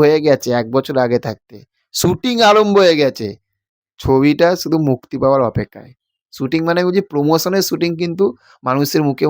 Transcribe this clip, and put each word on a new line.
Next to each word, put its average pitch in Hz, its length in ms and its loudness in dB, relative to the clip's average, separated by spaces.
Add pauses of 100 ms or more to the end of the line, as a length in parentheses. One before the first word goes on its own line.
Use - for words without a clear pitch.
হয়ে 151 200 4
গেছে 139 280 0 (100)
এক 113 120 -4
বছর 135 240 -2 (100)
আগে 120 140 0
থাকতে, 110 380 -12 (380)
শুটিং 208 460 -2
আরম্ভ 208 420 4
হয়ে 170 180 4
গেছে। 127 260 -2 (720)
ছবিটা 143 480 2 (140)
শুধু 160 160 -2 (120)
মুক্তি 131 280 -6
পাওয়ার 135 240 0 (100)
অপেক্ষায়। 110 400 -10 (420)
শুটিং 135 360 -4
মানে 170 180 0
বলছি 185 140 0 (100)
প্রমোশনের 160 580 0
শুটিং 170 220 -4 (100)
কিন্তু 175 240 -2 (380)
মানুষের 139 400 0
মুখে 143 260 -2